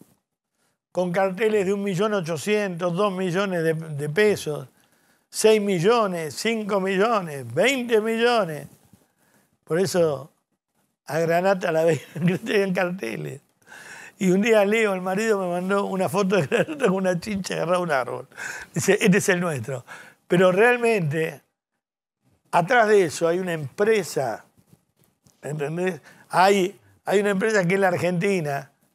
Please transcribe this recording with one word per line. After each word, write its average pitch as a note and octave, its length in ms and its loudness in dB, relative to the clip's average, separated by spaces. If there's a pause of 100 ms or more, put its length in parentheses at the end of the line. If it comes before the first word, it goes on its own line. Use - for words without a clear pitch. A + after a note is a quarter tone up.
(920)
con F3+ 200 -2
carteles G3 540 0
de G3 60 0
un G3+ 100 -2
millón G3+ 320 -2
ochocientos, F3+ 800 -2
dos G3+ 180 0
millones F#3 500 -2
de, D#3+ 120 0
de D#3 340 -8
pesos, D#3+ 600 0 (600)
seis A3 320 4
millones, F#3+ 720 0
cinco G#3+ 460 -2
millones, F#3 720 -2
veinte A#3 480 2
millones. A3 680 0 (960)
Por D#3+ 140 -2
eso D#3+ 540 0 (720)
a C#3+ 120 -4
Granata F3+ 540 2
la D#3+ 120 2
veía D#3+ 160 2 (140)
<laughs> E3+ 120 -2
que F3 120 0
tenían G3 340 0
carteles. F3 680 -4 (800)
Y F#3 120 2
un F#3+ 120 4
día A3 220 4
Leo, G#3+ 280 2
el F#3 80 -6
marido, G3 400 0
me F3+ 80 -4
mandó F#3+ 380 -2
una F#3+ 220 -2
foto F#3+ 280 0
de D#3 100 2
Granata C4 380 0
con F#3 100 2
una F#3 240 0
chincha F#3+ 360 -6
agarrada E3 240 0
a - 20 -2
un F3 100 -4
árbol. B2+ 380 -2 (460)
Dice, F3+ 260 2
"Este G3+ 180 6
es - 120 0
el F3 100 2
nuestro". C#3 440 -6 (440)
Pero F#3 240 4
realmente, F#3+ 880 0 (1120)
atrás G#3 360 4
de G3+ 160 6
eso E3 240 -2
hay F3 100 0
una F#3 140 -4
empresa, D#3 920 -2 (960)
¿entendés? D3+ 580 -6 (280)
Hay, F#3+ 500 2 (260)
hay F#3+ 160 2
una G#3 100 0
empresa G3+ 360 0
que F3+ 80 0
es G3 60 0
la F#3+ 80 2
Argentina. E3+ 840 -2 (220)